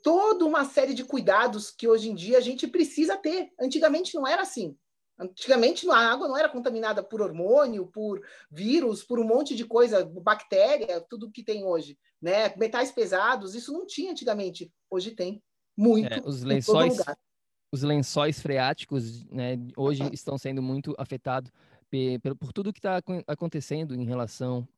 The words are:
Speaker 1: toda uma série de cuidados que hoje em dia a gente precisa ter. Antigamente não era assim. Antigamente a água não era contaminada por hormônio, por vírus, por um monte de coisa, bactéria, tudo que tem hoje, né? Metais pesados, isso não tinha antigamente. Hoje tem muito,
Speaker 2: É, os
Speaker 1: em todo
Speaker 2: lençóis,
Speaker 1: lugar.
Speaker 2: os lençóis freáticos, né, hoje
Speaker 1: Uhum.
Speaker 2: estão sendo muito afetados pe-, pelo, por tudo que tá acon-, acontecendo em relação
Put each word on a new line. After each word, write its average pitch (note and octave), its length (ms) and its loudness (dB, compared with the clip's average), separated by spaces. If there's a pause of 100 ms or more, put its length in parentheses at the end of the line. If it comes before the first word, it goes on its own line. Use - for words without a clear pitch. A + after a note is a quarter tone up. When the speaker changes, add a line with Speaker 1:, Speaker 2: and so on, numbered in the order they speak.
Speaker 1:
toda F4+ 420 4
uma D4+ 200 2
série C4+ 300 0
de B3 100 -6
cuidados G#3+ 640 0
que - 180 -4
hoje A3+ 220 4
em G#3 40 -6
dia F#3+ 240 4
a B3 40 4
gente B3+ 260 -4
precisa E4+ 480 0
ter. E4+ 440 -4
Antigamente D#4 540 2
não C#4 120 -2
era E4+ 160 0
assim. G3 340 -8 (420)
Antigamente B3+ 720 2
a C#4 60 8
água A#3 320 4
não C4 80 -2
era D#4 120 2
contaminada A3+ 540 -4
por G#3+ 200 -6
hormônio, G3+ 640 2
por G#3 340 -6 (300)
vírus, A3 540 0
por A#3+ 160 -4
um A3+ 40 2
monte C4 300 2
de A3+ 100 -4
coisa, G#3+ 400 4
bactéria, G3 960 2
tudo A3 280 -14
que A3 140 -18
tem G#3+ 200 -6
hoje, E3 340 -2 (220)
né? G3 360 0
Metais A#3 340 0
pesados, G3+ 640 0
isso A#3+ 180 -10
não F4+ 140 -6
tinha F#4 240 -6
antigamente. G3+ 640 -6 (180)
Hoje F#3+ 220 -4
tem G3 300 -8 (340)
muito, G#3+ 380 4
Speaker 2:
É, - 100 -4
os C3+ 240 -4
Speaker 1:
em C#3 140 4
todo G#3+ 160 4
Speaker 2:
lençóis, B3+ 80 6
Speaker 1:
lugar. A#3+ 300 0 (560)
Speaker 2:
os C3+ 100 -4
lençóis D3 580 2
freáticos, C3 880 -2
né, B2+ 260 -4 (200)
hoje C#3 260 0
Speaker 1:
Uhum. C#3 100 -2
Speaker 2:
estão C#3 260 -6
sendo C3+ 240 -6
muito C3+ 360 -4
afetados C3 520 -6 (400)
pe-, C3 280 0
pelo, C3 180 -6
por B2+ 160 -10
tudo G3+ 200 -4
que - 80 -12
tá F#3+ 180 -2
acon-, F3+ 280 -6
acontecendo D3+ 680 -6
em B2 100 -4
relação B2 600 -4 (120)